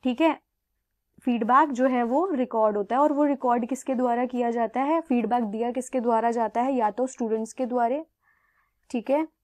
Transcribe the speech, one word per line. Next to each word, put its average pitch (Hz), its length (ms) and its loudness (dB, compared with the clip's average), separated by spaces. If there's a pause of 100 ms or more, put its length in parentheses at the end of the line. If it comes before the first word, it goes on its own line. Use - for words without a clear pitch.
ठीक 247 180 -2
है, 311 160 4 (880)
फीडबैक 247 460 4
जो 254 160 0
है 254 160 2
वो 262 300 0
रिकॉर्ड 220 440 0
होता 208 180 -2
है, 269 60 4
और 302 120 4
वो 285 120 2
रिकॉर्ड 254 440 0
किसके 262 260 -4
द्वारा 247 300 0
किया 247 260 -2
जाता 233 300 -2
है, 302 200 2
फीडबैक 240 420 0
दिया 220 280 -4
किसके 254 280 -4
द्वारा 233 320 2
जाता 226 300 -2
है, 269 140 0
या 220 160 2
तो 254 160 -2
स्टूडेंट्स 220 460 -4
के 262 120 -4
द्वारा, 247 380 0 (880)
ठीक 233 180 -6
है 302 180 2 (160)